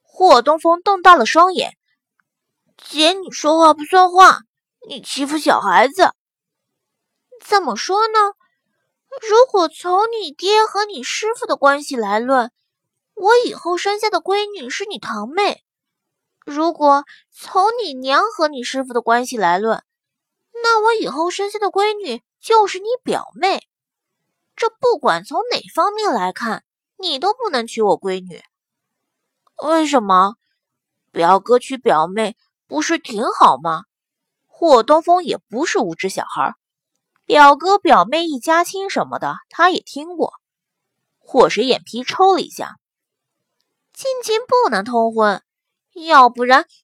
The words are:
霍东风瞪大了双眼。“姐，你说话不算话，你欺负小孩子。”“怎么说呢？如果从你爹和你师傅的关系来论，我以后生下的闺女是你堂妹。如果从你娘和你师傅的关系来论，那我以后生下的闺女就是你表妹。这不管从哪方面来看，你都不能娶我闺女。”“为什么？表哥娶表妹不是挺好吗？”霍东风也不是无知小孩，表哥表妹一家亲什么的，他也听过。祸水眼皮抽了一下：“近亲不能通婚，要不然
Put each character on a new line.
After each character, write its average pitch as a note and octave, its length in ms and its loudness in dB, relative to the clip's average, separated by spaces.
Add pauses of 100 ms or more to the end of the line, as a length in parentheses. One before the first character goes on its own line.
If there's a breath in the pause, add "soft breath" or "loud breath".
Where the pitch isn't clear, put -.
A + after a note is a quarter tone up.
霍 D#4+ 400 4
东 D4 160 0
风 E4+ 240 0
瞪 G4 220 -2
大 F4+ 120 10
了 C4 80 0
双 E4+ 300 4
眼。 - 240 -8 (960)
“姐， D#4 380 -2
你 F#4+ 160 -2
说 D#4 300 0
话 D#4+ 160 6
不 D4+ 80 -12
算 F#4 280 4
话， F4+ 280 6 (480)
你 C#4 120 -14
欺 C4 240 -8
负 C#4+ 140 -6
小 D4 240 0
孩 F#3 260 4
子。 D4+ 280 0 (1300)
”“怎 G4+ 160 2
么 C4 140 -4
说 G4+ 320 -2
呢？ G#4+ 260 0 (960)
如 A4+ 220 6
果 F4 160 2
从 F4+ 440 -2
你 G4+ 200 -8
爹 G#4+ 340 0
和 G#4+ 200 -6
你 F#4 180 -12
师 A4 320 -6
傅 - 100 -10
的 D4+ 100 -2
关 C#4 280 0
系 C#4+ 120 -10
来 G#3+ 240 -2
论， B3 320 -2 (640)
我 G#4 200 0 (120)
以 C4+ 80 -6
后 F4 240 -6
生 G4+ 220 -4
下 A4 100 -4
的 F4+ 100 -2
闺 G4+ 320 -4
女 C#4+ 200 -14
是 - 140 -8
你 F#4+ 120 -14
堂 G#3+ 320 -10
妹。 F#4 340 -4 (800)
如 D#4 300 -4
果 C#4+ 320 2 (240 soft breath)
从 - 380 -2 (100)
你 F#4+ 160 -8
娘 C4+ 300 0 (120)
和 D#4+ 120 -2
你 C#4+ 160 -8
师 C4 200 -8
傅 B3+ 80 -14
的 A#3+ 100 -2
关 A#3+ 260 -2
系 B3+ 100 -10
来 F3+ 220 0
论， G#3+ 240 -4 (800)
那 A4+ 180 0
我 A4+ 140 0
以 G#4 120 -6
后 D#4 220 -4
生 G4+ 220 -6
下 G#4 80 -10
的 G#4 80 -4
闺 G4 260 -2
女 E4+ 300 -10 (160)
就 A4 260 0
是 F#4 140 -8
你 G4+ 80 -12 (160)
表 - 320 -6
妹。 D#4+ 320 -4 (880)
这 A4+ 120 -4
不 A4 300 -2
管 F#3+ 260 -2
从 D#4 180 -6 (100)
哪 - 100 -6 (140)
方 F#4+ 180 0
面 G#4 180 -4
来 F#3 220 -4
看， G#3+ 300 -10 (340)
你 E4 220 -6
都 F#4 140 -2
不 A4+ 180 -6
能 A#3+ 160 -4
娶 A3+ 160 -4
我 F#3 180 0
闺 F#3+ 180 -6
女。 F#3 220 -18 (1200)
”“为 D#4+ 240 0
什 C#4+ 160 0
么？ G3 360 2 (720)
表 E3+ 280 2
哥 B3 200 2
娶 C4 180 -8
表 E3 300 2
妹 G#3 280 -6 (300)
不 C#4+ 160 -6
是 E4 160 -4
挺 A#3+ 260 -8 (160)
好 E3 180 4
吗？” E3 260 -6 (680)
霍 C#4+ 320 4
东 D4+ 220 2
风 F4+ 200 2
也 B3+ 140 -6
不 C4 300 -8
是 - 100 -4
无 G3 160 -4
知 F#3 160 -8
小 - 160 -6
孩， - 300 -6 (800)
表 D4 220 8
哥 F#4 240 0
表 A#3 260 4
妹 D#4+ 220 -4
一 D4 100 -8
家 D#4+ 260 0
亲 F#4+ 280 -8
什 E3+ 160 -4
么 C3 100 -10
的， D3 180 -6 (140)
他 F4 220 0
也 D#4+ 100 -6
听 E4 360 -16
过。 - 160 -4 (840)
祸 - 320 2
水 G#3 140 -2
眼 B3+ 200 -2
皮 A#3+ 200 -12
抽 F#4 320 2
了 C#4+ 60 -4
一 - 100 -10
下 - 240 -14 (1160)
：“近 C5 300 -6
亲 A4 200 -4
不 B4 280 0
能 G3+ 160 -2
通 A3+ 300 -2
婚， G#3+ 260 0 (520)
要 D#4 360 4
不 A#3+ 140 -4
然 C4 240 2 (160)